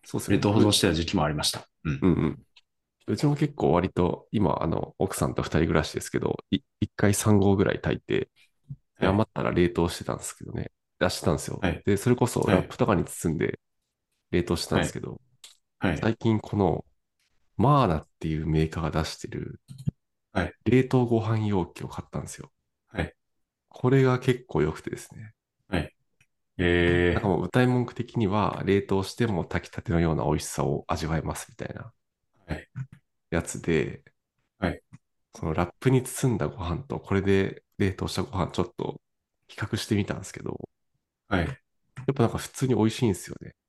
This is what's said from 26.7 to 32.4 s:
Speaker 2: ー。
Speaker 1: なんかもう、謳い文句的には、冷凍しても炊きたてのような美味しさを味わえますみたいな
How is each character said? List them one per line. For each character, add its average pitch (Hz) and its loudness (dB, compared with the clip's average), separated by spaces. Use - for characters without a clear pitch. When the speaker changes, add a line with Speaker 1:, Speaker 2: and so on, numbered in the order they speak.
Speaker 2:
ー。 - 2
Speaker 1:
な - 0
ん - -6
か 107 0
も 87 2
う、 90 -4
謳 127 4
い - 4
文 123 2
句 - -10
的 - -8
に 113 2
は、 95 0
冷 98 4
凍 98 0
し - -8
て 120 0
も 90 -2
炊 - -6
き - -20
た - -10
て - -4
の 85 4
よ 82 2
う - 0
な 58 -2
美 73 2
味 73 0
し - -10
さ - -4
を 69 -2
味 82 -4
わ 80 -2
え - 0
ま 78 -6
す - -12
み - -20
た - -12
い - -10
な - -16